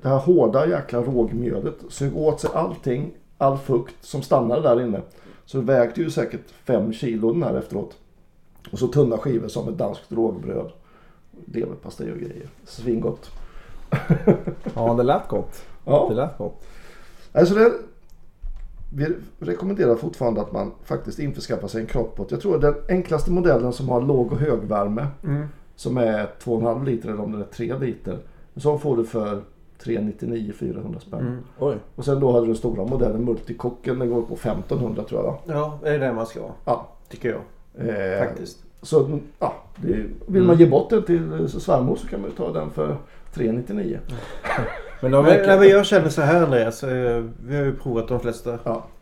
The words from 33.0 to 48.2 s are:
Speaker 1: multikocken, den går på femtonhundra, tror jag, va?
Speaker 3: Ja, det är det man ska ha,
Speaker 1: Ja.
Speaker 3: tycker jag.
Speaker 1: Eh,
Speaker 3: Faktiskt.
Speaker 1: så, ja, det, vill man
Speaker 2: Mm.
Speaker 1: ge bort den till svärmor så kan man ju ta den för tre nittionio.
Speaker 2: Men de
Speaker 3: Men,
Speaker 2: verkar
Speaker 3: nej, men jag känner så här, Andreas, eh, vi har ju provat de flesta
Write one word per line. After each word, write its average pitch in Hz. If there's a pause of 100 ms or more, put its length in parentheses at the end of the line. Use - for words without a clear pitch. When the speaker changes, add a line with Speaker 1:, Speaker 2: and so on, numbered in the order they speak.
Speaker 1:
multikocken, 120
den 123
går 120
på 117
femtonhundra, 107
tror 107
jag, 117
va? 139
Speaker 3:
Ja, 151
det 151
är 147
det 131
man 113
ska 113
ha, 107 (140)
Speaker 1:
Ja. - (220)
Speaker 3:
tycker -
jag. 107 (500)
Speaker 1:
Eh, 98
Speaker 3:
Faktiskt. - (180)
Speaker 1:
så, 147 (200)
ja, - (220)
det, - (400)
vill 185
man 175
Speaker 2:
Mm. 160
Speaker 1:
ge 165
bort 135
den -
till 160
svärmor -
så -
kan -
man 85
ju -
ta -
den 76
för 76 (360)
tre 117
nittionio. 175 (1000)
Speaker 2:
Men 131
de 139
Speaker 3:
Men, -
Speaker 2:
verkar 180
Speaker 3:
nej, 196
men 196
jag 196
känner 165
så 139
här, 165
Andreas, 117
eh, 123 (200)
vi 127
har 143
ju 135
provat 117
de 123
flesta 117